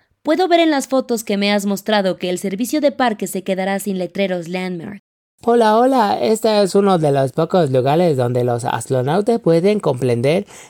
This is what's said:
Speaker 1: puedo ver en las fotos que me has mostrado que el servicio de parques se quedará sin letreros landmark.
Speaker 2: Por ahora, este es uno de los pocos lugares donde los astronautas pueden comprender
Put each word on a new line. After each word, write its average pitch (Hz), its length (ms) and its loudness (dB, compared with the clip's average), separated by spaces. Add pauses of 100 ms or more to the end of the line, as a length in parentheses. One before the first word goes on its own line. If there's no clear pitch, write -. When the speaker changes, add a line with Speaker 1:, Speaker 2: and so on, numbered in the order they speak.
(240)
Speaker 1:
puedo 330 240 0
ver 339 100 4
en 330 140 2
las - 160 -2
fotos 262 340 -2
que 202 140 -4
me 202 160 0
has 202 140 -2
mostrado 196 500 -2
que 180 140 -6
el 180 100 -4
servicio 202 400 -4
de 277 100 2
parques 226 400 -2
se 185 140 -6
quedará 190 340 -2
sin 196 180 -6
letreros 180 520 -4
landmark. 185 500 -8 (420)
Speaker 2:
Por 233 220 2
ahora, 220 580 2
este 214 420 2
es 185 120 0
uno 196 240 4
de 151 140 2
los 135 180 0
pocos 160 400 0
lugares 143 460 2
donde 123 260 0
los 120 220 -2
astronautas 143 760 -2
pueden 175 400 2
comprender 135 680 0 (240)